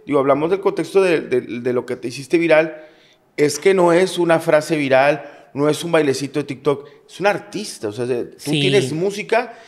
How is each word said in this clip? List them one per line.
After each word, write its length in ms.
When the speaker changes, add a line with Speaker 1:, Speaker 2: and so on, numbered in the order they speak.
Speaker 1:
digo, 120
hablamos 320
del 100
contexto 420
de, 200
de, 180
de 320
lo 140
que 100
te 120
hiciste 300
viral, 460
es 220
que 140
no 200
es 260
una 200
frase 380
viral, 760
no 160
es 140
un 80
bailecito 480
de 40
TikTok, 440
es 120
un 60
artista, 600
o 40
sea, 140
de, 180
tú 120
Speaker 2:
Sí. 100
Speaker 1:
tienes 320
música 600